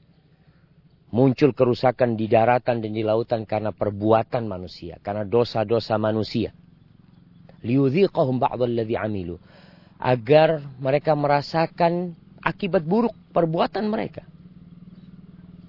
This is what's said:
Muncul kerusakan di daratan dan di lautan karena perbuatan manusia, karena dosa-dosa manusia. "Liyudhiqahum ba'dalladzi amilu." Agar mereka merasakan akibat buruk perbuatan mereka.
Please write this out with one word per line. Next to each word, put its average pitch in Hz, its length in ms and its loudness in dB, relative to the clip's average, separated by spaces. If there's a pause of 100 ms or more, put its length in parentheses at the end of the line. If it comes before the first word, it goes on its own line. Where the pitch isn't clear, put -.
(1080)
Muncul 127 480 2
kerusakan 120 640 0
di 110 80 -2
daratan 117 560 2
dan 107 80 -8
di 110 80 -4
lautan 110 480 -2
karena 107 240 -4
perbuatan 110 720 0
manusia, 90 560 -12
karena 104 240 -6
dosa-dosa 110 720 0
manusia. 107 560 -2 (1120)
"Liyudhiqahum 135 800 2
ba'dalladzi 117 560 -2
amilu." 95 400 -6 (640)
Agar 147 560 4 (240)
mereka 143 320 0
merasakan 165 960 0 (320)
akibat 185 400 0
buruk 220 320 0 (160)
perbuatan 175 560 -2
mereka. 214 400 -6 (1400)